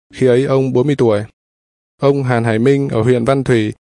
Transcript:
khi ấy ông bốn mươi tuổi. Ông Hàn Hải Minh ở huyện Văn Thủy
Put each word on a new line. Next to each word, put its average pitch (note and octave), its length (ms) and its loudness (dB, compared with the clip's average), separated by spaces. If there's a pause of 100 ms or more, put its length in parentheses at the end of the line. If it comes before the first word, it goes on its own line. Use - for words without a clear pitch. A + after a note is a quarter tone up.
(140)
khi C3 120 0
ấy B2+ 180 4
ông C3+ 280 0
bốn B2+ 140 0
mươi C#3+ 100 0
tuổi. A2 240 2 (800)
Ông C#3 240 0
Hàn A#2+ 200 0
Hải A2 140 0
Minh C#3 300 0
ở B2 140 -2
huyện A#2+ 220 0
Văn C3+ 200 0
Thủy A2+ 280 0 (240)